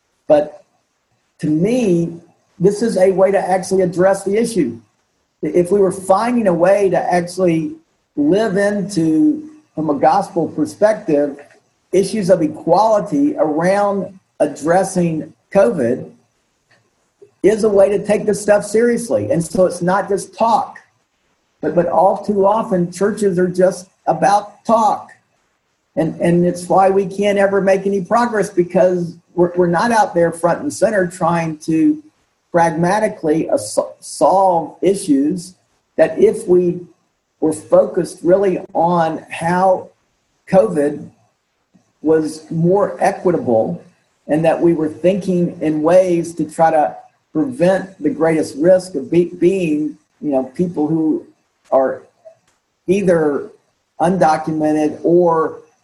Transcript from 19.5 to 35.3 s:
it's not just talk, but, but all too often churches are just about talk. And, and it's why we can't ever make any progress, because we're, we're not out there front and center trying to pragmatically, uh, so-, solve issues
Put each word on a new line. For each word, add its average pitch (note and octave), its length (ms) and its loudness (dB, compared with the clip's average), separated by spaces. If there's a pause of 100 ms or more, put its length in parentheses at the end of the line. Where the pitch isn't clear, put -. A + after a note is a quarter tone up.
it's - 160 -4
not F#3 260 0
just F#3 240 -4
talk, - 460 -2 (840)
but, D#3 140 -4
but E3+ 140 0
all F#3 360 0
too G3 220 0
often G3 460 0
churches G3 460 -2
are F#3 100 0
just F#3 420 -2 (160)
about F#3+ 580 -2
talk. A3 460 0 (840)
And, E3 240 -2
and F3 260 2
it's F3 220 -4
why F#3+ 200 4
we G3 180 0
can't G3+ 300 -2
ever G3 240 2
make F#3+ 240 0
any G3 200 -2
progress, G#3+ 440 0
because F3+ 720 0 (160)
we're, F3 220 0
we're F3+ 100 2
not E3+ 240 0
out G#3+ 240 0
there E3+ 160 2
front E3 300 -2
and D3 120 -6
center F#3+ 340 0
trying E3 520 -4
to D#3 420 0 (500)
pragmatically, E3+ 1000 0
uh, - 80 0
so-, - 400 -4
solve F#3 840 0
issues E3+ 760 -2 (400)